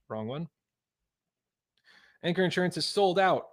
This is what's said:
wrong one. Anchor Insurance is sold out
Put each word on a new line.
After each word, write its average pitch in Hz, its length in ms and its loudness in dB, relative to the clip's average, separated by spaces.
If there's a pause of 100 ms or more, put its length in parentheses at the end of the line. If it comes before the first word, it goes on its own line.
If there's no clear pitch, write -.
wrong 110 200 -8
one. 151 200 -8 (1700)
Anchor 175 220 0
Insurance 180 320 0
is 151 100 -4
sold 190 320 2
out 180 340 2